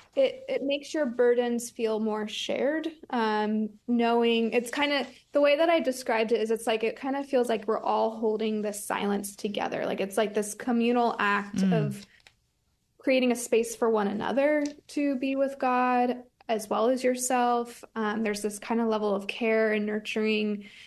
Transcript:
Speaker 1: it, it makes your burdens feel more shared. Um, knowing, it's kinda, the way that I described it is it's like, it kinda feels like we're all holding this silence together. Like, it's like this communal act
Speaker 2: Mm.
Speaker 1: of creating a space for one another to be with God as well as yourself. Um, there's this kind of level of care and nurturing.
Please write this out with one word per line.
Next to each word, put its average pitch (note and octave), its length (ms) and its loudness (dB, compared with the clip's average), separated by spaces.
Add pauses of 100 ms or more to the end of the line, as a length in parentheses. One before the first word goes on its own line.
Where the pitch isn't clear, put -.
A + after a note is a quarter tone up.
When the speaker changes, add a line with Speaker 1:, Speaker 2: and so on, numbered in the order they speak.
(160)
Speaker 1:
it, - 320 2
it A4+ 160 -2
makes C#4+ 300 -4
your D4+ 120 0
burdens A#3+ 640 2
feel A3 300 -2
more G#3+ 280 -2
shared. D4+ 600 -2 (220)
Um, G#3+ 600 0 (180)
knowing, A#3 640 2
it's B3 180 0
kinda, C#4+ 360 0 (240)
the C#4+ 100 4
way C#4+ 160 6
that E4 120 4
I E4 100 4
described A#3 520 0
it G#3+ 100 2
is A3 100 0
it's A3+ 160 -2
like, A3 160 0
it A3 160 -2
kinda C#4 240 -4
feels B3 260 0
like G#3 180 -2
we're G#3+ 140 0
all A3 360 0
holding G#3+ 440 0
this G3+ 240 -6
silence G3+ 500 -2
together. - 500 -4
Like, - 160 -2
it's G3 160 -4
like G#3 160 0
this G#3 200 -4
communal A#3+ 680 0
act G3+ 380 -2
Speaker 2:
Mm. F#3+ 160 4
Speaker 1:
of C#3 320 -2 (920)
creating B3+ 320 4
a A#3 40 2
space A#3 400 0
for A#3 140 0
one G#3 180 2
another C#4 560 2 (260)
to C#4+ 280 0
be C4+ 180 -2
with C4+ 240 -2
God B3 640 2 (240)
as G#3+ 220 -2
well G#3+ 200 2
as B3+ 140 0
yourself. B3 800 0 (120)
Um, G#3+ 280 -2
there's G#3 180 -2
this G#3 180 -4
kind A#3 220 -2
of A#3 60 2
level G#3 280 0
of G3+ 120 -6
care A3 460 2
and G#3+ 120 -2
nurturing. G#3+ 800 -2 (220)